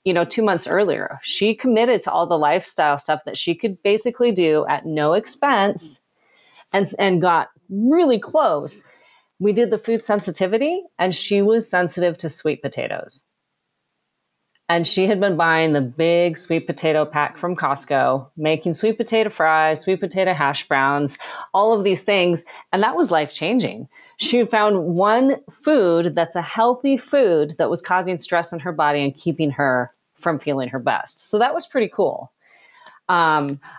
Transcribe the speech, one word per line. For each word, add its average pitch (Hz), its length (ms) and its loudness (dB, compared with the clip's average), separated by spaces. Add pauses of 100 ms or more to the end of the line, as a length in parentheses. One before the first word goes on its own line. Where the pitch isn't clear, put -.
you 185 100 0
know, 170 120 2
two 226 160 -4
months 190 260 0
earlier. 165 540 -2
She 214 320 -2
committed 233 480 2
to - 100 -4
all 170 160 0
the 170 100 0
lifestyle 151 600 0
stuff 151 260 -4
that 131 140 -10
she 170 180 -2
could 190 260 -6
basically 233 520 0
do 156 340 2
at 147 180 -2
no 151 280 0
expense 202 880 0 (720)
and, 196 140 0 (120)
and 185 220 2
got 170 280 2 (200)
really 247 500 2
close. 180 680 -2 (540)
We 202 140 2
did 233 160 2
the 214 80 0
food 226 260 -4
sensitivity, 214 800 -2 (160)
and 185 160 0
she 202 260 0
was 220 280 2
sensitive 175 500 0
to 160 100 -8
sweet - 320 -4
potatoes. - 600 -8 (1500)
And 170 160 2
she 190 220 0
had 196 140 0
been 190 160 2
buying 160 340 2
the 143 100 2
big 165 560 0
sweet 165 280 -2
potato 156 400 0
pack 147 320 -2
from 180 180 -4
Costco, 135 800 -2
making 156 360 -2
sweet 214 240 -2
potato 220 320 0
fries, 156 500 2
sweet 190 220 -2
potato 185 320 -2
hash 143 340 -2
browns, 143 500 0 (360)
all 208 180 4
of 208 140 0
these 190 180 0
things. 180 400 2 (300)
And 196 100 2
that 226 100 0
was 285 160 0
life-changing. 156 800 -2 (300)
She 240 280 2
found 208 380 2
one 208 540 2 (120)
food 170 640 2
that's 165 200 -2
a 175 60 -2
healthy 247 560 2
food 165 640 2
that 135 100 0
was 170 120 -2
causing 180 380 -2
stress 170 320 -2
in 170 80 -10
her 160 140 -8
body 147 320 0
and 139 100 -4
keeping 156 360 -2
her 127 380 0 (260)
from 160 220 -4
feeling 135 300 -4
her 131 120 -8
best. - 500 -4
So 208 100 0
that 262 140 2
was 330 120 -6
pretty 240 220 -2
cool. - 460 -4 (760)
Um, 156 540 0 (180)